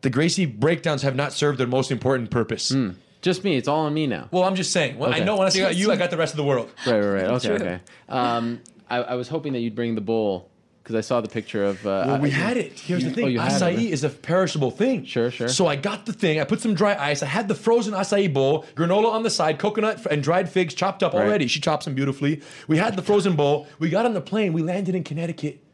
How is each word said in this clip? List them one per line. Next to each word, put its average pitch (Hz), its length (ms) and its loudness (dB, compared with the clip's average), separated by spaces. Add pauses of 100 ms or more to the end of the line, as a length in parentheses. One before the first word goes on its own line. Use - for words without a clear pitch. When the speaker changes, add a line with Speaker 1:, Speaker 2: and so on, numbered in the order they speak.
Speaker 1:
the 135 80 0
Gracie 165 360 2
breakdowns 143 560 0
have 135 140 0
not 143 160 -2
served 147 260 0
their 127 80 0
most 127 240 0
important 123 400 0
purpose. 113 400 -2
Speaker 2:
Hmm. 131 200 0 (320)
Just 180 220 0
me. 175 120 2
It's 120 120 -2
all 156 160 2
on 147 80 -2
me 156 140 0
now. 90 240 -4
Speaker 1:
Well, 185 140 2
I'm 190 100 2
just 185 180 -2
saying. 143 260 0
When 135 140 0
I 156 40 2
Speaker 2:
Okay. 170 100 0
Speaker 1:
know 208 100 2
when 190 100 4
I 185 40 4
think 180 120 2
about 190 100 4
Speaker 3:
Just 175 80 0
Speaker 1:
you, 214 100 4
I - 40 4
Speaker 3:
you. - 40 0
Speaker 1:
got 175 120 0
the 175 60 -4
rest 156 160 0
of 151 60 -6
the 147 60 0
world. 127 260 0 (160)
Speaker 2:
Right, 117 140 4
right, 104 60 2
right. 98 180 2
Okay, 120 240 0
Speaker 3:
True. 104 80 2
Speaker 2:
okay. 90 240 -4 (280)
Um, 117 520 -2 (280)
I, 120 100 -2
I 123 160 -4
was 123 140 -6
hoping 151 240 -6
that 127 80 -2
you'd 117 140 -4
bring 117 200 -2
the 110 60 -4
bowl 101 480 -2 (340)
'cause 113 140 -6
I 110 60 0
saw 120 180 0
the 107 80 -6
picture 104 380 -4
of, 98 200 -4
uh, 98 200 0
Speaker 1:
Well, 139 140 0
we 143 100 0
Speaker 2:
uh, - 20 -2
Speaker 1:
had 190 240 0
it. - 220 -6
Here's - 260 -2
Speaker 2:
you, - 60 -2
Speaker 1:
the - 40 -6
thing. 226 120 -2
Speaker 2:
oh, - 20 0
you 123 100 0
had - 220 0
it. 180 160 2
Speaker 1:
Acai 226 140 -2
is 143 140 -2
a 147 40 0
perishable 156 600 -2
thing. 214 340 0
Speaker 2:
Sure, 120 260 0
sure. 120 180 -6
Speaker 1:
So 135 180 2
I 147 100 2
got 202 300 -6
the 214 80 -6
thing. 156 260 2
I 143 40 0
put 220 180 -2
some 220 100 0
dry 202 260 2
ice. 143 240 0
I 151 40 -4
had 196 200 -2
the 202 80 0
frozen 226 380 2
acai 196 400 0
bowl, 139 320 2 (100)
granola 196 380 2
on 226 100 0
the 226 80 0
side, 156 280 0
coconut 208 400 0
f-, - 80 -8
and 151 160 0
dried 170 260 2
figs 180 240 0
chopped 190 300 -2
up 170 100 2
Speaker 2:
Right. 202 140 2
Speaker 1:
already. 208 200 2
She 143 140 -2
chops 151 240 2
them 143 100 -4
beautifully. 139 460 0 (280)
We 156 100 4
had 214 180 2
the 185 60 -4
frozen 196 340 4
bowl. 143 300 2 (120)
We 160 120 0
got 208 160 2
on 233 80 0
the 170 80 -2
plane. 196 320 -2
We 165 80 0
landed 180 320 -2
in 175 100 -2
Connecticut. 156 560 -6 (140)